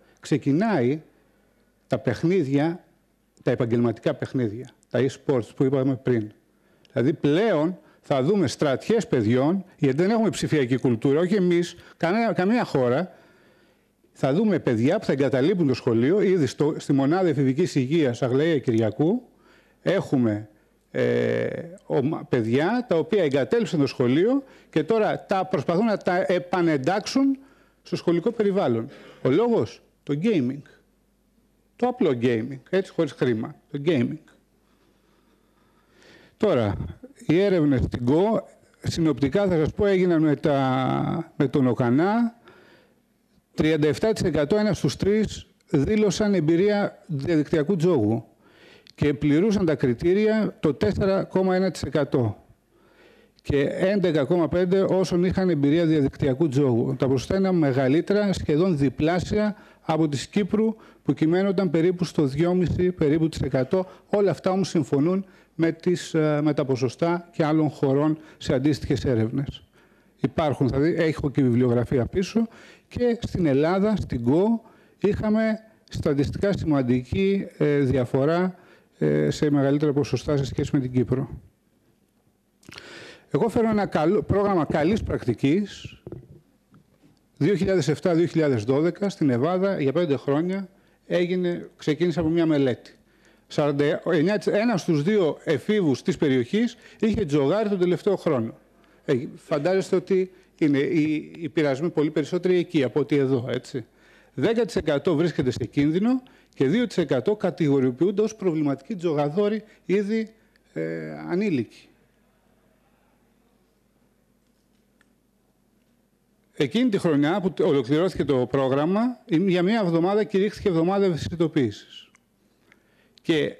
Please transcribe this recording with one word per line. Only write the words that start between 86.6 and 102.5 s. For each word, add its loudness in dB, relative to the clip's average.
Δύο 0
χιλιάδες 0
εφτά 0
δύο 2
χιλιάδες 0
δώδεκα, 0
στην 0
Εβάδα, 0
για 0
πέντε 0
χρόνια, -2
έγινε, -2
ξεκίνησε -2
από -2
μια 2
μελέτη. 0
Σαράντα 0
εννιά, 0
ένας 0
στους 0
δύο 0
εφήβους 0
της -2
περιοχής 0
είχε 0
τζογάρει 0
τον -2
τελευταίο 0
χρόνο. -2
Ε, 0
φαντάζεστε -2
ότι -2
είναι 2
οι, -2
οι -10
πειρασμοί -2
πολύ 0
περισσότεροι -2